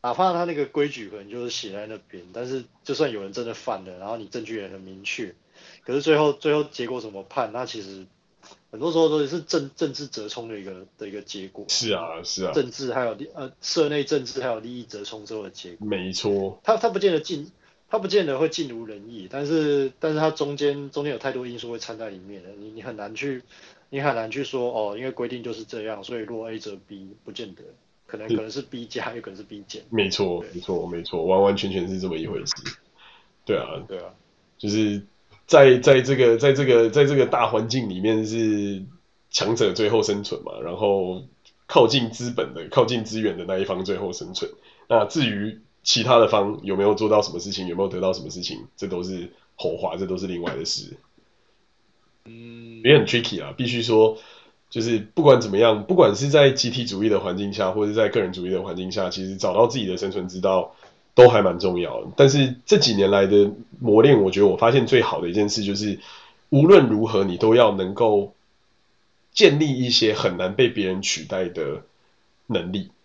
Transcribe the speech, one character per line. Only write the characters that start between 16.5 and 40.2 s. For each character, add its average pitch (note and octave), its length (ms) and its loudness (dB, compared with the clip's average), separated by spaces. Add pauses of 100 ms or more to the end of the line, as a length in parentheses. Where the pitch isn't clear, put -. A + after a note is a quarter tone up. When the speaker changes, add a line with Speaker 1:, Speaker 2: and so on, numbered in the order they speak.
Speaker 1:
他， A3 140 0
他 A#3 120 -2
不 F#3+ 80 -6
见 G3 140 0
得 D#3 80 -2
尽-， D#3 320 -10 (380)
他 G#3+ 100 -2
不 F#3+ 80 -8
见 F#3 180 0
得 C#3 140 -4
会 D#3+ 100 0
尽 D#3 200 -8
如 A2+ 160 -12
人 G#2+ 240 -18
意， G2+ 200 -16
但 C#3+ 160 -8
是， C#3+ 540 0
但 D#3 140 -4
是 D3+ 60 -2
他 D#3 120 2
中 D3 240 -6
间， C#3+ 340 -4
中 C#3+ 140 -8
间 D3 80 -6
有 A#2 80 -8
太 C3+ 140 -6
多 B2 120 -8
因 A#2+ 140 -12
素 A#2 100 -14
会 A#2 80 -10
掺 A2+ 200 -14
在 A2 120 -12
里 G2 80 -16
面 F#2+ 260 -20
了， F#2 140 -20
你， G#2+ 140 -18
你 A2 100 -18
很 A#2 140 -14
难 G#2 180 -14
去， C3 300 -10 (460)
你 C#3 100 -8
很 C#3 160 -2
难 A2 160 -6
去 C#3 140 -6
说， B2 260 -6
哦， G#2+ 260 -4
因 B2 60 -10
为 C3 80 -8
规 A#2+ 160 -8
定 A#2+ 160 -10
就 A#2 80 -10
是 A2 140 -12
这 A2 180 -12
样， G#2+ 200 -10
所 A#2+ 140 -10
以 A2 40 -8
若 A2+ 280 -10
A A2 80 -12
则 G2+ 200 -14 (100)
B， F#2+ 220 -20 (160)
不 A2+ 60 -18
见 G2 220 -14
得。 - 100 -20 (440)
可 A2 100 -14
能， A2 120 -14
Speaker 2:
是。 A2+ 60 0
Speaker 1:
可 G#2+ 60 -4
能 A2 80 -10
是 C3 120 -10
B A#2+ 240 -14
加， A#2 280 -10
有 A#2 80 -14
可 G#2 100 -16
能 F#2+ 60 -20
是 G#2+ 60 -20
B G#2 240 -18
减。 - 220 -16
Speaker 2:
没 G#2 200 -2
错， F2+ 300 -4
Speaker 1:
对。 - 140 -14
Speaker 2:
没 F2 80 -12
错， F2 260 -6
没 E2+ 160 -10
错， E2+ 220 -6
完 F#2+ 160 4
完 G2 160 4
全 G2 120 -4
全 F#2 200 -4
是 F#2+ 100 -6
这 F#2+ 80 -6
么 E2 100 -6
一 D#2+ 80 -8
回 - 200 -8
事。 - 80 -6 (920)
对 G#2 120 -2
啊。 C2 280 -8
Speaker 1:
对 F#2+ 120 -12
啊。 F2+ 160 -16 (440)
Speaker 2:
就 G#2 120 -6
是 G#2 320 -2 (440)
在， C3+ 340 10
在 C3 220 6
这 C3 140 0
个， A#2+ 220 6
在 C#3 160 4
这 C#3 120 0
个， A#2 240 6
在 D3 140 4
这 C#3 120 2
个 C3 100 4
大 A#2+ 220 0
环 A#2 200 -2
境 A#2 220 -4
里 F#2 100 -8
面 A2 260 0
是 G#2 580 -2 (460)
强 A2 260 -2
者 G#2 180 2
最 G#2 160 0
后 A2+ 120 2
生 G2+ 220 -2